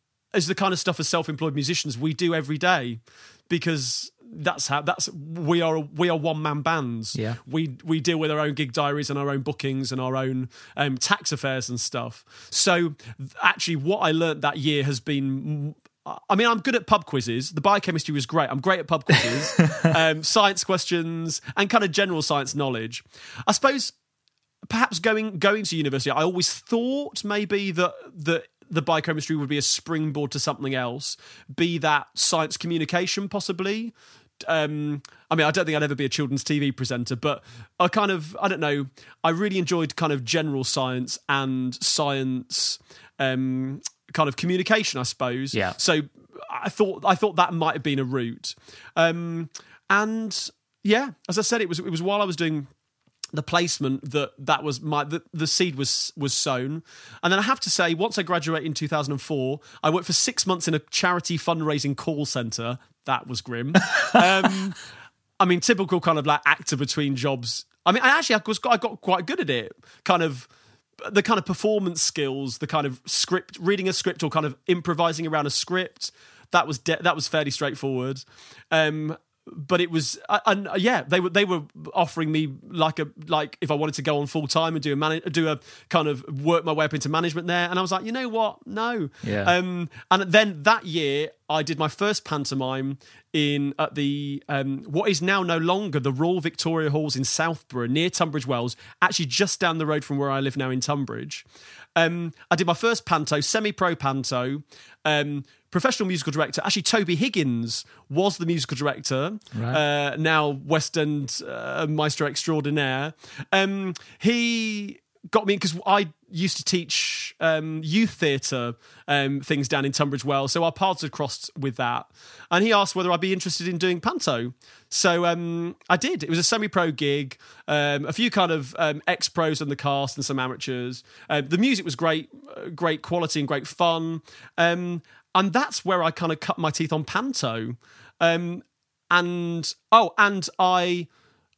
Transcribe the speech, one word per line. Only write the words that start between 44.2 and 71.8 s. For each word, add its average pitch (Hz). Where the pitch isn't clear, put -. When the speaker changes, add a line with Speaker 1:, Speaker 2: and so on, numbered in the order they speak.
Speaker 1:
of 135
communication, 185
I 127
suppose. 127
Speaker 2:
Yeah. 95
Speaker 1:
So 156
I -
thought, 190
I 196
thought 202
that 175
might 160
have 147
been 139
a 135
route. 123
Um, 165
and 214
yeah, 226
as 175
I 214
said, 226
it 185
was, 170
it 185
was 160
while 202
I 208
was 185
doing 156
the 151
placement 151
that 139
that 139
was 139
my, 147
the, 156
the 156
seed -
was, -
was 143
sown. 139
And 175
then 190
I 208
have 262
to -
say, 170
once 208
I 190
graduated 160
in 156
two 151
thousand 147
and 139
four, 139
I 156
worked 175
for 175
six -
months 180
in 165
a 156
charity 180
fundraising 151
call 147
centre. 117
That 135
was 123
grim. 123
Speaker 2:
<laughs> -
Speaker 1:
Um, 190
I 190
mean, 180
typical 185
kind 160
of, 139
like, 147
actor -
between 139
jobs. 123
I 180
mean, 240
I 262
actually, 277
I 214
was, 214
I 233
got 220
quite 185
good 359
at 170
it. 117
Kind 180
of 139
the 202
kind 220
of -
performance 190